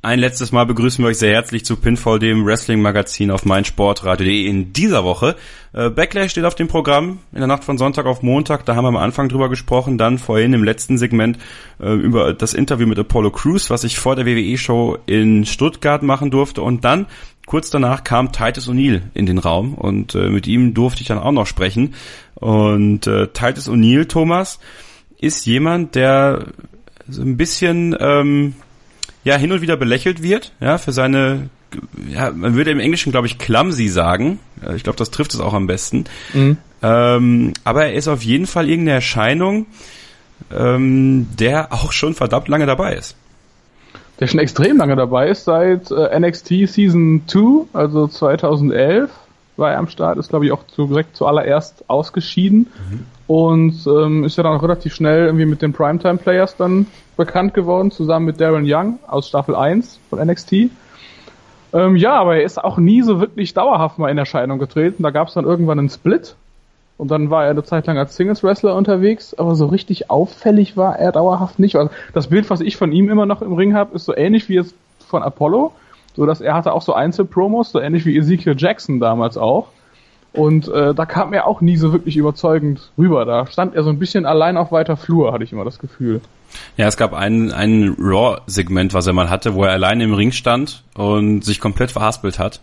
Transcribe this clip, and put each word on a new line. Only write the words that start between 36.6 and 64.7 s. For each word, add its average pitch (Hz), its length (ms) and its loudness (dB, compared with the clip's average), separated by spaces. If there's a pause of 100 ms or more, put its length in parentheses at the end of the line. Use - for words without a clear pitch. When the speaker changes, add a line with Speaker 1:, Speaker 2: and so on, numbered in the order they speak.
Speaker 1:
Ähm, 120 720 2 (100)
aber 139 220 0
er 135 100 -4
ist 143 120 -2
auf 143 140 -2
jeden 127 240 0
Fall 165 240 -2
irgendeine 160 280 2
Erscheinung, 165 680 0 (880)
ähm, 131 720 2 (120)
der 143 340 0
auch - 180 -2
schon 151 220 -2
verdammt 127 360 -2
lange 147 180 2
dabei 180 260 -2
ist. - 220 -12 (1040)
Speaker 2:
Der 139 80 0
schon 165 120 0
extrem 160 380 2
lange 143 180 4
dabei 127 340 2
ist, 202 160 -2
seit, 180 440 2
äh, 151 200 0
N 160 140 2
X 170 200 -2
T 190 240 2
Season 170 580 4
two, 254 480 4
also 151 320 2
zweitausendelf 151 1040 2 (480)
war 147 140 0
er 135 80 -2
am 165 80 -4
Start, 165 320 -2
ist, 156 100 -10
glaub 151 140 0
ich, 147 80 2
auch - 160 -6
zu, - 180 -4
direkt 147 300 -2
zuallererst 147 760 -2
ausgeschieden. 185 800 0 (240)
Speaker 1:
Mhm. 123 140 -12 (200)
Speaker 2:
Und, 160 600 2
ähm, 151 360 2
ist 151 140 -2
ja 175 60 0
dann 156 120 2
auch 143 60 -2
relativ 165 320 -2
schnell 160 320 2
irgendwie 160 220 2
mit 147 160 -2
den 151 100 0
Primetime 170 440 0
Players 185 400 0
dann 185 280 2 (320)
bekannt 185 360 0
geworden, 185 380 0
zusammen 160 340 0
mit 156 160 -2
Darren 160 260 2
Young 185 400 0
aus 139 220 -4
Staffel 143 260 -2
eins 175 440 0 (100)
von - 100 -6
N 151 80 0
X 175 180 -2
T. 220 240 2 (1040)
Ähm, 185 220 4
ja, 226 240 4
aber 175 160 2
er 160 80 2
ist 175 180 -4
auch - 160 -4
nie 190 240 4
so 214 200 2
wirklich 202 320 -4
dauerhaft 185 440 0
mal 151 140 -2
in 147 60 -2
Erscheinung 135 420 -4
getreten. 156 420 -2